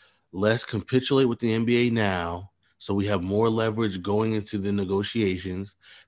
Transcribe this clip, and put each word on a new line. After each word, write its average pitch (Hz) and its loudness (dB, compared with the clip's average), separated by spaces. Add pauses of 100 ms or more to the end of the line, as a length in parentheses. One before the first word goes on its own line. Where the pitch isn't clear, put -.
(320)
let's 107 0
capitulate 127 2
with 117 -4
the 113 0
N 113 0
B 120 4
A 117 0
now 92 -2 (280)
so - -4
we 98 0
have 101 0
more 101 0
leverage 110 0
going 107 0
into 104 -4
the 101 -2
negotiations, 98 -2 (320)